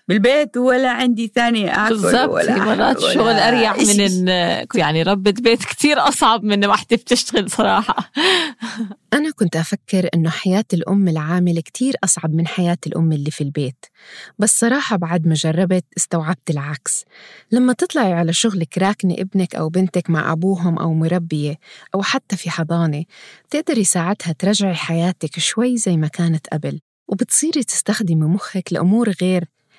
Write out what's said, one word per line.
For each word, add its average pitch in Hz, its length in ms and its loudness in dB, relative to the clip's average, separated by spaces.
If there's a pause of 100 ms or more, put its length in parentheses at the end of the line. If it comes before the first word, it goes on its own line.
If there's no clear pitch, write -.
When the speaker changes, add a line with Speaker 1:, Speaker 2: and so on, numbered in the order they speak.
Speaker 1:
بالبيت، 247 480 2
ولا 254 340 2
عندي 233 440 0
ثاني 226 520 0
آكل 226 80 2
Speaker 2:
بالضبط، 220 360 2
Speaker 1:
ولا - 340 0
Speaker 2:
مرات 214 380 0
Speaker 1:
ولا - 120 0
Speaker 2:
شغل 220 140 2
أريح 226 460 2
Speaker 1:
إشي. 208 200 2
Speaker 2:
من 185 340 2
إن، 175 460 0
يعني، 160 280 2
ربة 190 280 2
بيت 233 340 2
كتير 294 440 2
أصعب 233 360 2
من 202 220 2
وحدة 208 300 2
بتشتغل - 540 0
صراحة. 202 640 0
<laughs> 262 920 -4 (100)
Speaker 3:
أنا 302 160 0
كنت 180 260 -2
أفكر 180 580 -2
إنه 165 160 2
حياة 185 420 0
الأم 190 360 2
العامل 165 520 0
كتير 262 340 -4 (100)
أصعب 160 300 -2
من 165 120 0
حياة 175 400 -2
الأم 160 260 0
اللي 147 180 -4
في - 140 -8
البيت، 139 420 -6 (520)
بس - 220 2
صراحة 247 360 2
بعد 170 300 0
ما 160 80 4
جربت 175 500 0 (120)
استوعبت 165 540 -4
العكس. 147 540 -6 (480)
لما 247 200 4
تطلعي 240 400 0
على 170 200 0
شغلك 190 460 -2
راكنة 190 400 0
ابنك 190 360 -2
أو 160 140 -4
بنتك 180 420 0
مع 156 220 0
أبوهم 170 460 0
أو 165 160 0
مربية 160 640 -2 (360)
أو 196 80 -2
حتى 202 340 -4
في 170 140 -8
حضانة، 165 540 -2 (400)
بتقدري 294 400 0
ساعتها 175 480 -2
ترجعي 196 420 0
حياتك 165 640 -2
شوي 247 380 0
زي 185 200 0
ما 156 120 0
كانت 165 380 -2
قبل، 147 340 -6 (280)
وبتصيري 294 540 -2
تستخدمي 170 640 0
مخك 180 460 -2
لأمور 208 380 2
غير. 180 340 0 (340)